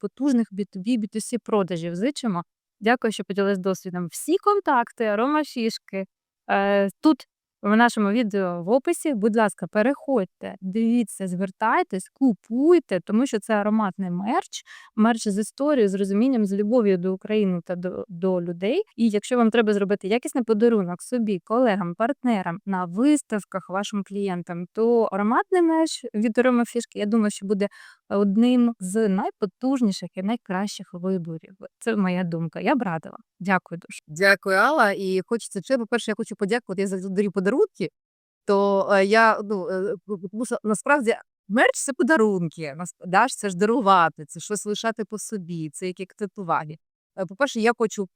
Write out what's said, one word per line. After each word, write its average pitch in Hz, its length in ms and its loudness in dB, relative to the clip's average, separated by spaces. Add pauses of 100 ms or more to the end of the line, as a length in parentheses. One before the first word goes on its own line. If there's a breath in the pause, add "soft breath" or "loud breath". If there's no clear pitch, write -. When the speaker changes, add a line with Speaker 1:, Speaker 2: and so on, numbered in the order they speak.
Speaker 1:
потужних 240 500 0
бі 196 140 -6
ту - 140 -14
бі, 220 200 -2
бі 208 80 -4
ту 214 140 -6
сі - 180 -6
продажів 175 580 -2
зичимо. 208 460 -4 (380)
Дякую, 226 320 0
що - 120 -8
поділились 196 340 0
досвідом. 180 520 -4
Всі - 280 -2
контакти, 294 680 0
аромафішки, 226 1000 -2 (460)
е, 202 400 2 (100)
тут 302 240 2 (380)
в 208 140 2
нашому 220 340 4
відео 196 520 -2
в 170 80 -4
описі. 277 440 0
Будь 208 220 0
ласка, 208 300 0
переходьте, 214 920 -2
дивіться, 220 680 -2
звертайтесь, 196 840 -2
купуйте, 262 880 2
тому 220 260 0
що 220 140 -2
це - 140 -2
ароматний 202 560 -2
мерч, 208 520 -4 (340 loud breath)
мерч 226 320 2
з 196 100 -2
історією, 262 500 2
з 190 60 -2
розумінням, 208 500 2
з 190 80 -2
любов'ю 208 460 2
до 185 160 -2
України 190 500 0
та 180 120 -6
до, 180 320 -6
до 180 340 -2
людей. 190 400 -2 (140)
І 226 120 2
якщо 208 280 -2
вам 226 140 4
треба 214 220 2
зробити 196 360 0
якісний 254 360 -2
подарунок 214 580 2
собі, 214 420 -2
колегам, 208 500 0
партнерам, 220 720 -2
на 190 180 -2
виставках, 208 840 -2
вашим 202 340 -4
клієнтам, 180 680 -6
то 233 300 2
ароматний 240 600 0
мерч 320 420 0 (100)
від 220 240 0
Аромафішки, 240 600 0
я 208 80 -2
думаю, 208 240 2
що - 160 -10
буде 202 220 0 (400 loud breath)
одним 233 720 4
з 202 280 0
найпотужніших 220 1040 -2
і 185 80 -8
найкращих 202 720 -4
виборів. 175 600 -6 (240)
Це 226 180 -2
моя 185 280 0
думка. 165 360 -6
Я 214 140 2
б 247 80 -2
радила. 170 340 -6 (240)
Дякую 180 380 -2
дуже. - 280 -18
Speaker 2:
Дякую, 190 500 2
Алла. 233 360 4
І 185 340 -2
хочеться - 360 -6
ще, 262 160 -2
по-перше, 226 320 -4
я 208 60 -2
хочу 220 200 -8
подякувати, 202 460 -2
я 202 60 -2
завжди 190 200 -6
дарю 196 220 0
подарунки, 202 580 0 (580)
то, 196 460 2
е, 196 120 6
я, 220 400 4
ну, 196 240 -4
е, 190 260 -4 (360)
тому 226 160 -6
що - 180 -6
насправді 220 500 0 (340)
мерч — 277 260 4
це - 180 -4
подарунки, 190 840 0
нас-, 175 180 -12 (120)
да, 196 220 4
ж - 80 -8
це 202 140 -4
ж 180 60 -6
дарувати, 190 720 4
це 160 120 -16
щось - 260 -8
лишати 214 380 -4
по 208 140 -12
собі, 170 540 -8
це - 140 -10
як 185 140 -8
акт 196 380 -12
уваги. 160 380 -4 (420)
Е, 190 80 -4
по-перше, 233 340 -4
я 226 180 4
хочу 202 380 -2